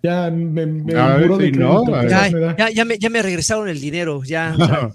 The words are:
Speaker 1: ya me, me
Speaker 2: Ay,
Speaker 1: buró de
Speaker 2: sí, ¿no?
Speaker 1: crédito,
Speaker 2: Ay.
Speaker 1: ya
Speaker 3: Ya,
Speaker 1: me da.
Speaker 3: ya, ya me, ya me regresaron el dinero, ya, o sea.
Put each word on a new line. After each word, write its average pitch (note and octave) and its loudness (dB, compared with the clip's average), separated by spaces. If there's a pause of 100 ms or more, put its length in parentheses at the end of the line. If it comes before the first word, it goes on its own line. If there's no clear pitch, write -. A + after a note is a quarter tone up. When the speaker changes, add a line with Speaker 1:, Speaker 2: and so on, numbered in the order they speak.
Speaker 1:
ya F3 -2
me, E3 -4
me D#3 -4
Speaker 2:
Ay, C3+ 4
Speaker 1:
buró F3 4
de F#3+ 2
Speaker 2:
sí, C#3 2
¿no? C3+ 4
Speaker 1:
crédito, B3 0
Speaker 2:
Ay. A#2+ 2
Speaker 1:
ya F#3+ 4
Speaker 3:
Ya, - 0
Speaker 1:
me E3 0
da. E3 -2
Speaker 3:
ya, A3 0
ya A3 0
me, A#3 -4
ya A3 -2
me A3+ 0
regresaron F#3+ -2
el D3+ -6
dinero, D3 -4
ya, D#3+ -4
o E3+ 4
sea. C#3+ 0